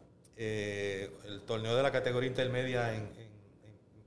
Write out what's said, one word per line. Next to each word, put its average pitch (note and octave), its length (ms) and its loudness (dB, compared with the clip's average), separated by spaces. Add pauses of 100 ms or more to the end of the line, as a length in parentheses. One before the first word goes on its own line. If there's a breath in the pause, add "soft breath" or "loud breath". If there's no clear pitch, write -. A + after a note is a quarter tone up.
(360)
eh, G2+ 760 -2 (160)
el G2+ 140 -10
torneo A2+ 340 0
de C3 80 6
la C#3 80 4
categoría B2 380 2
intermedia B2+ 680 0
en, A2 60 -2
en, - 20 -4
en, G#2 720 -14 (320)